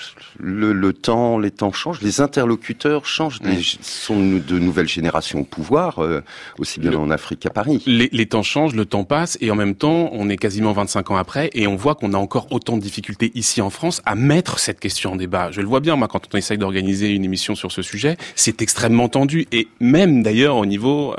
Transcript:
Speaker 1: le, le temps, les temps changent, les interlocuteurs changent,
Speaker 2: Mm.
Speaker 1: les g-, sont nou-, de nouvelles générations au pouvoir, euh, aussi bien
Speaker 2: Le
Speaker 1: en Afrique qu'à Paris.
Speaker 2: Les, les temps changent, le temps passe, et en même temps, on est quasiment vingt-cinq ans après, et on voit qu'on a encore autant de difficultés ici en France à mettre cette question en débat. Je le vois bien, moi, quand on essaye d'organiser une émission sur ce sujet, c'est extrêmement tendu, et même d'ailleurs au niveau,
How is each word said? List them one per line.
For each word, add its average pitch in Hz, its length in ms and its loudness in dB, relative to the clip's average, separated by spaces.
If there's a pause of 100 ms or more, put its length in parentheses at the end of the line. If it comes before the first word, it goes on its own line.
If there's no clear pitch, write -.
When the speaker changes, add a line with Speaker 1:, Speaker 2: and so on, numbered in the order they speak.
(400)
Speaker 1:
le, 107 340 0
le 95 200 2
temps, 117 440 2
les 104 140 0
temps 101 200 -2
changent, 165 300 -6
les 104 180 0
interlocuteurs 139 840 0
changent, 143 360 -4
Speaker 2:
Mm. 95 80 -4
Speaker 1:
les 92 120 0
g-, - 200 -2
sont - 340 -6
nou-, 95 240 4
de 80 180 -2
nouvelles 87 300 2
générations 80 540 -2
au - 20 -2
pouvoir, 123 560 -2
euh, 80 240 0 (340)
aussi - 220 -8
bien 80 120 0
Speaker 2:
Le 78 60 0
Speaker 1:
en 76 140 0
Afrique - 300 -4
qu'à - 100 -4
Paris. 117 340 0
Speaker 2:
Les, 120 260 2
les 113 140 0
temps 110 160 0
changent, 143 340 0
le 107 100 0
temps 101 180 -2
passe, 156 360 0
et 113 120 0
en 104 40 2
même 101 200 2
temps, 160 380 2
on 101 160 -2
est 98 80 0
quasiment 107 360 0
vingt-cinq 101 380 -2
ans 98 60 2
après, 139 360 -2
et 110 140 0
on 101 80 0
voit 123 180 0
qu'on 101 200 -2
a 98 40 2
encore 101 340 -2
autant 117 240 -2
de 107 60 0
difficultés 104 540 -4
ici - 260 -2
en 98 80 0
France - 360 -4
à 107 100 0
mettre 143 420 2
cette - 220 -6
question 95 340 -4
en - 20 -6
débat. 90 360 -2
Je 98 100 -6
le 101 60 -2
vois 131 120 2
bien, 156 160 2
moi, 117 120 2
quand - 260 -4
on 104 40 0
essaye 104 200 -2
d'organiser 98 520 0
une 101 140 0
émission 95 300 -2
sur 92 180 -8
ce 92 120 -6
sujet, 139 340 -2 (180)
c'est 113 280 0
extrêmement 117 460 2
tendu, 139 420 2
et 117 160 2 (120)
même 139 440 6
d'ailleurs 123 340 4
au 104 80 2
niveau, 120 540 0